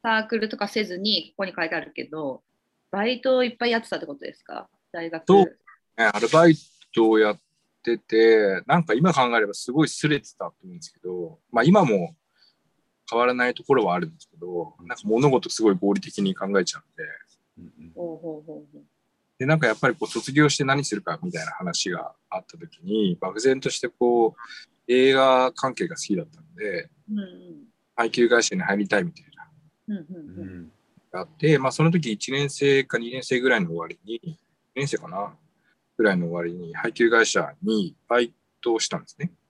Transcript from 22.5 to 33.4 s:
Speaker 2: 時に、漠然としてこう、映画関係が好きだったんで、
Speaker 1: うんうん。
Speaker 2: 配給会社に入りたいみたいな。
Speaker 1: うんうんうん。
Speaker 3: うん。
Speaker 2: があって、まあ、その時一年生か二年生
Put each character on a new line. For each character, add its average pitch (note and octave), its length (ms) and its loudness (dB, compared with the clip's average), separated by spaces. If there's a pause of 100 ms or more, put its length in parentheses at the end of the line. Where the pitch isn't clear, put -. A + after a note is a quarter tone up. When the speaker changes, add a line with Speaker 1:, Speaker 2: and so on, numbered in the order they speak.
Speaker 2:
時 - 240 -20
に、 G2 380 0
漠 F#2+ 200 -8
然 C3+ 200 0
と C3 100 -6
し - 80 -8
て B2 100 -6
こ A#2+ 480 2
う、 - 560 -10
映 C3 200 4
画 C3 400 4
関 C3 220 -6
係 F#2+ 120 -4
が E2 80 -10
好 - 80 -12
き G2 140 -4
だ E2 80 -6
っ - 20 -14
た - 140 -20
ん - 160 -20
で、 G#2 340 -8 (180)
Speaker 1:
う G#3+ 60 -6
ん G#3 60 -4
う - 20 -10
ん。 F3+ 460 -20 (260)
Speaker 2:
配 A#2 160 -2
給 A#2+ 180 2
会 A#2 140 4
社 G2+ 140 -2
に F2+ 60 -2
入 G2+ 160 0
り G2 100 -2
た G#2 100 2
い F2+ 60 0
み E2 80 -6
た - 100 -20
い - 40 -20 (100)
な。 - 120 -20 (380)
Speaker 1:
う G#3 80 -6
ん - 20 -6
う F3+ 40 -10
ん D3 40 -18
う D#3 300 -18
ん。 F#2+ 60 -14
Speaker 3:
う G2 40 -12 (180)
ん。 D#2+ 100 -20 (400)
Speaker 2:
が - 100 -8
あ - 20 -8
っ - 40 -14
て、 D3+ 300 2
ま C3 120 0
あ、 - 20 -10
そ D#3 100 0
の E3 80 6
時 D3+ 220 0
一 G#2 180 -8
年 C#3 200 -2
生 C#3 340 2
か - 120 -6
二 A#2 140 -4
年 B2+ 140 -10
生 B2+ 160 -2